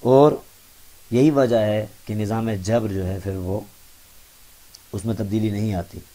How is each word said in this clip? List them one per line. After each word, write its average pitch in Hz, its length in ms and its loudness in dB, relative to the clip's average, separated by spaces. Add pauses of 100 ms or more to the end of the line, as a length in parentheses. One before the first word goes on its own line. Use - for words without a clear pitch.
और 139 400 6 (680)
यही 131 200 4
वजह 127 300 2
है 107 280 -2 (180)
कि 107 80 -6
निज़ाम 110 380 -2
जबर 107 400 -2
जो 95 120 -4
है 92 160 -6
फिर 98 140 -6
वो 95 300 -6 (1300)
उसमें 107 220 -4
तब्दीली 107 340 -2
नहीं 104 240 -2
आती। 85 280 -8 (120)